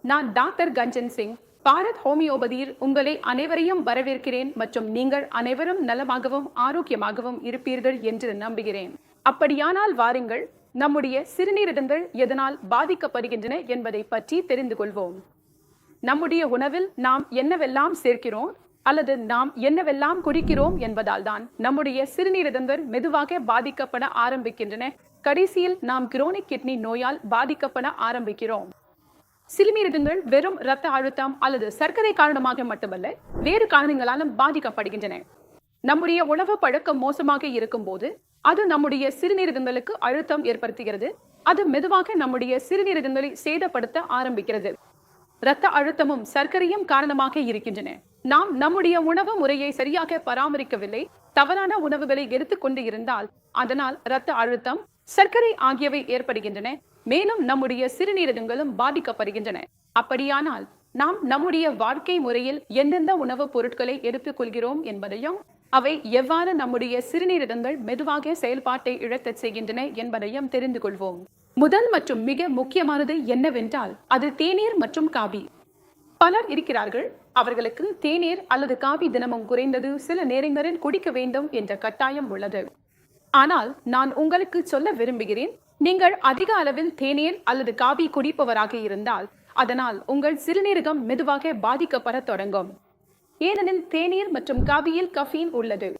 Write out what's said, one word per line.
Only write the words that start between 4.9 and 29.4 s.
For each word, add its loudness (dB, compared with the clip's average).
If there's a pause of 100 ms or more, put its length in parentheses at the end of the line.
நீங்கள் 0 (140)
அனைவரும் -2 (100)
நலமாகவும் -2 (180)
ஆரோக்கியமாகவும் -4 (120)
இருப்பீர்கள் -2 (100)
என்று -4 (100)
நம்புகிறேன். -6 (340)
அப்படியானால் 2
வாருங்கள், 0 (400)
நம்முடைய 0 (120)
சிறுநீரகங்கள் 0 (220)
எதனால் -2 (140)
பாதிக்கப்படுகின்றன -2 (160)
என்பதை -6
பற்றி -2 (120)
தெரிந்து -2
கொள்வோம். -4 (880)
நம்முடைய 2 (140)
உணவில் 0 (180)
நாம் 2 (180)
என்னவெல்லாம் 2
சேர்க்கிறோம் 0 (320)
அல்லது 4 (180)
நாம் 2 (200)
என்னவெல்லாம் 2
குடிக்கிறோம் 2 (120)
என்பதால் -2
தான் -8 (200)
நம்முடைய 0 (120)
சிறுநீரகங்கள் 0
மெதுவாக 0 (120)
பாதிக்கப்பட -2 (220)
ஆரம்பிக்கின்றன. -6 (300)
கடைசியில் 2 (140)
நாம் 0
குரோனிக் 0
கிட்னி -4 (100)
நோயால் -2 (140)
பாதிக்கப்பட 0 (200)
ஆரம்பிக்கிறோம். -4 (840)